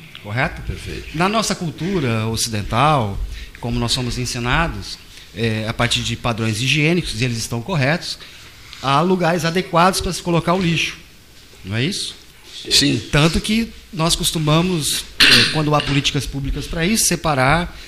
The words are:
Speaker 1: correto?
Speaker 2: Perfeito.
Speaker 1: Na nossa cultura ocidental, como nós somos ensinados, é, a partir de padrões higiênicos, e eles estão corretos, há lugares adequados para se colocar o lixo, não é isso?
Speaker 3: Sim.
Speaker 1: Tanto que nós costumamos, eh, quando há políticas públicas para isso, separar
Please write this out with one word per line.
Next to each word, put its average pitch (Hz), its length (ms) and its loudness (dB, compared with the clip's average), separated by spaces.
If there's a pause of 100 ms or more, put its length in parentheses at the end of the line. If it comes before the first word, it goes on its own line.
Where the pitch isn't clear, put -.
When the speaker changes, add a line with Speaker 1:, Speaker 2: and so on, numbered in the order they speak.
(220)
Speaker 1:
correto? 117 400 -4
Speaker 2:
Perfeito. 87 540 -8
Speaker 1:
Na 175 120 2
nossa 208 260 0
cultura 147 720 -2
ocidental, 113 920 0 (420)
como 120 180 -2
nós 117 140 0
somos 123 260 -4
ensinados, 123 800 -2 (380)
é, 110 320 -2
a 117 40 -4
partir 120 280 0
de 113 160 -4
padrões 110 440 -2
higiênicos, 147 600 0
e 127 40 2
eles 117 140 -2
estão 120 220 -4
corretos, 151 580 0 (640)
há 139 200 2
lugares 175 440 2
adequados 180 560 2
para 190 120 -2
se - 100 -6
colocar 170 320 2
o 190 80 2
lixo, 165 340 0 (680)
não 95 120 -4
é 120 80 2
isso? - 300 -4 (560)
Speaker 3:
Sim. 139 300 4 (120)
Speaker 1:
Tanto 156 280 4
que 226 280 0 (240)
nós 165 240 2
costumamos, 160 880 0 (160)
eh, - 320 6
quando 151 220 2
há 147 60 4
políticas 139 460 0
públicas 135 400 -4
para 165 180 -2
isso, 214 220 2
separar 151 680 2 (120)